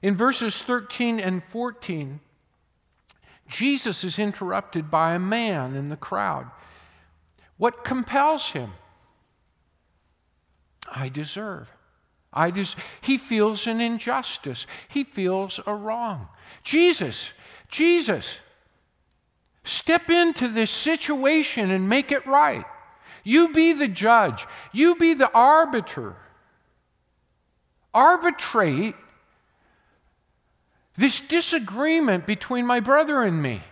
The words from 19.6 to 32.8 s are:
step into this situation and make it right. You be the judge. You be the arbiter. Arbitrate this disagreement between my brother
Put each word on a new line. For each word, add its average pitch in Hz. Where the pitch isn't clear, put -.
step -
into 339
this 220
situation 285
and 190
make 269
it 277
right. 277
You 302
be 320
the 294
judge. 196
You 330
be 330
the 262
arbiter. 233
Arbitrate 226
this 233
disagreement 285
between 240
my 247
brother 277